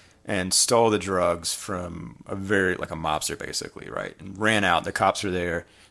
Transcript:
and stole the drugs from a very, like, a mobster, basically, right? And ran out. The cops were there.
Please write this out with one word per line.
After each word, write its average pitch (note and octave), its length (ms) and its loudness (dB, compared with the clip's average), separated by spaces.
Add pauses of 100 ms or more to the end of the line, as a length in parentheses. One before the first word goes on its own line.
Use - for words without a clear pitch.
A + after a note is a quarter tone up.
(260)
and F#2 280 -2
stole A#2 360 6
the G#2+ 80 4
drugs F2+ 560 0
from F2 720 -10
a - 100 -10
very, F#2+ 400 2
like, - 160 -6
a E2+ 40 -6
mobster, D#2 420 -4
basically, - 520 -10
right? - 300 -8
And G2 200 -14
ran G#2+ 240 4
out. E2+ 220 4
The F#2+ 80 -4
cops - 300 2
were G2+ 80 -2
there. F2 340 -2 (240)